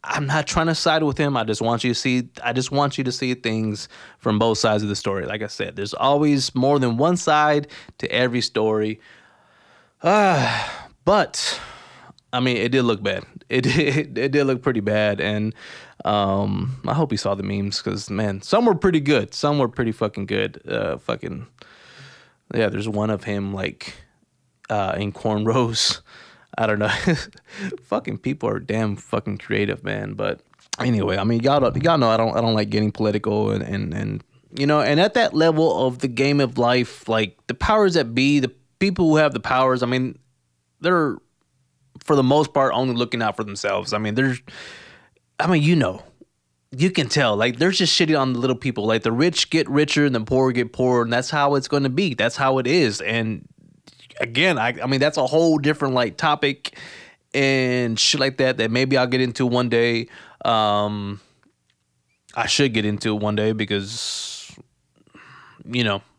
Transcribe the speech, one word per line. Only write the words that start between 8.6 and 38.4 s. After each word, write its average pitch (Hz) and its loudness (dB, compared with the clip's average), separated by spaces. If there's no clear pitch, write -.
<sighs> - -20
Uh, 160 2
but, - 0
I 123 -2
mean, 123 0
it 117 0
did 127 2
look 110 0
bad. 92 -4
It 123 2
<laughs> - -
did, 139 0
it 135 0
did 143 2
look 131 0
pretty 113 0
bad, 107 0
and, 104 -2
um, 101 0
I 107 -2
hope 147 0
you 104 -2
saw 98 -2
the 98 -6
memes, 98 -4
'cause, 101 -6
man, 101 -4
some 233 2
were 202 4
pretty 165 2
good. 135 0
Some 147 0
were 127 2
pretty 117 -2
fucking 104 -4
good. 101 -4
Uh, 78 -4
fucking, - -8
yeah, 110 2
there's 107 -4
one 107 -2
of 101 -4
him, 101 -4
like, - -8
uh, 98 -2
in 101 -4
cornrows. 113 0
<laughs> - -16
I 110 0
don't 107 0
know. 107 0
<laughs> - -4
Fucking - -6
people 127 -4
are 104 -2
damn 107 -4
fucking - -6
creative, 104 -4
man. 104 -8
But 101 -6
anyway, 101 0
I 98 -4
mean, 117 0
y'all 139 2
don't, 131 0
y'all 165 2
know 120 2
I 113 4
don't, 113 0
I 117 0
don't 113 0
like 104 0
getting 107 0
political 104 -2
and, 101 -2
and, 101 -6
and, - -6
you 139 0
know, 151 4
and 143 2
at 208 2
that 233 2
level 156 2
of 123 -2
the 135 -2
game 139 2
of 123 0
life, 120 0
like, 110 0
the 123 -6
powers 208 2
that 127 0
be, 139 4